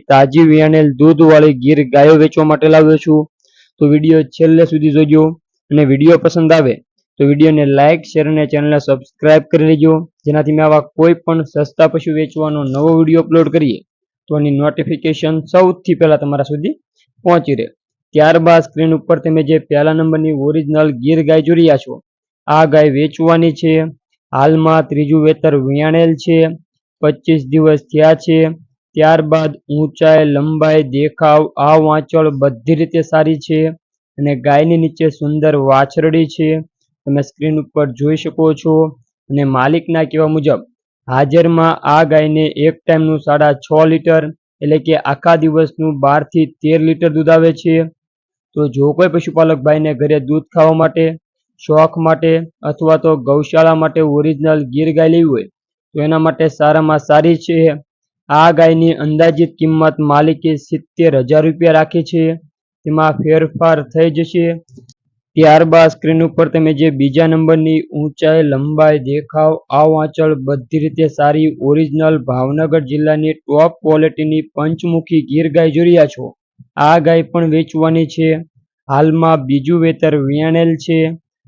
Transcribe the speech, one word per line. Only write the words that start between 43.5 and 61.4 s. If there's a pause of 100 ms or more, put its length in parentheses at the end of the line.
છ (220)
લીટર, (360)
એટલે
કે
આખા
દિવસનું
બાર
થી (100)
તેર
લીટર
દૂધ
આવે
છે. (800)
તો (120)
જો
કોઈ
પશુપાલક
ભાઈને
ઘરે
દૂધ
ખાવા
માટે, (560)
શોખ
માટે (300)
અથવા
તો (100)
ગૌશાળા
માટે
ઓરિજિનલ
ગીર
ગાય
લેવી
હોય (480)
તો
એના
માટે
સારામાં
સારી
છે. (720)
આ
ગાયની
અંદાજિત
કિંમત
માલિકે
સિત્તેર
હજાર